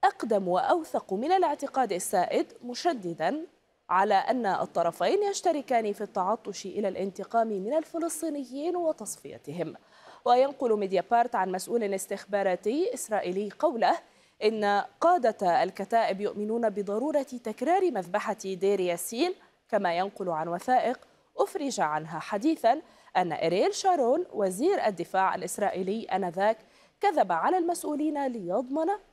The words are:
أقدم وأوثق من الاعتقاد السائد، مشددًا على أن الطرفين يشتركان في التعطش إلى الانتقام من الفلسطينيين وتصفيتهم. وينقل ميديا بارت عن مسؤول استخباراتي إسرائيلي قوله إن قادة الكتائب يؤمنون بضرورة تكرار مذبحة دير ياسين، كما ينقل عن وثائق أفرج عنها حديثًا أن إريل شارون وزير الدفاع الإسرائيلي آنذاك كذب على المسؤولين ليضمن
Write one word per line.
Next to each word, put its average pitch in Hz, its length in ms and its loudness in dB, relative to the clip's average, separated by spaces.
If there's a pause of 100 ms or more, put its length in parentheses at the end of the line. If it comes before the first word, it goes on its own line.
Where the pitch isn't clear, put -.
أقدم 220 440 0
وأوثق 208 640 0
من 240 180 -2
الاعتقاد 285 600 0
السائد، 185 600 0 (100)
مشددًا 240 800 -4 (440)
على 196 260 4
أن 233 300 2
الطرفين 185 800 0
يشتركان 285 720 0
في - 80 -8
التعطش 202 640 -4
إلى 202 220 -4
الانتقام 196 600 -2
من 208 260 -4
الفلسطينيين 311 1000 -4
وتصفيتهم. 202 1000 -6 (520)
وينقل 247 540 4
ميديا 190 320 0
بارت 240 240 4
عن 190 160 0
مسؤول 226 320 -2
استخباراتي 196 1080 -2
إسرائيلي 196 560 -4 (100)
قوله 240 380 2 (460)
إن 208 400 2 (180)
قادة 220 640 4
الكتائب 196 580 0
يؤمنون 214 480 -2
بضرورة 208 520 -2
تكرار 269 720 0
مذبحة 208 520 -4
دير 190 360 2
ياسين، 233 540 0 (360)
كما 185 280 0
ينقل 190 320 -2
عن 160 180 -2
وثائق 233 520 0 (380)
أفرج 294 420 -2
عنها 156 400 -2
حديثًا 247 640 0 (360)
أن 180 160 2
إريل 214 420 2
شارون 339 580 2
وزير 214 520 0
الدفاع 185 500 0
الإسرائيلي 190 680 -4
آنذاك 190 520 0 (440)
كذب 302 300 4
على 196 260 2
المسؤولين 302 720 -2
ليضمن 247 600 -2 (240)